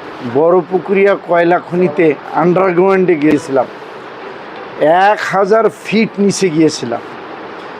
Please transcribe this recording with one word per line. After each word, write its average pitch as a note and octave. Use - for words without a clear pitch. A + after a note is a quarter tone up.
বড় E3+
পুকুরিয়া G3
কয়লা E3+
খনিতে E3+
আন্ডারগ্রাউন্ডে F3+
গিয়েছিলাম, C#3+
এক F#3
হাজার G3+
ফিট G#3+
নিচে G3
গিয়েছিলাম। D3+